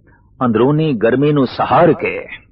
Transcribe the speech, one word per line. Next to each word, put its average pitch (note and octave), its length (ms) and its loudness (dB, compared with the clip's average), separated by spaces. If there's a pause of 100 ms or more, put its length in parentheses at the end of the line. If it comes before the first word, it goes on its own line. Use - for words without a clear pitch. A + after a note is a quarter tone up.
(440)
ਅੰਦਰੂਨੀ C#3 480 0
ਗਰਮੀ B2+ 400 0
ਨੂੰ C#3 140 2
ਸਹਾਰ D3 460 2
ਕੇ F#2 340 -6 (260)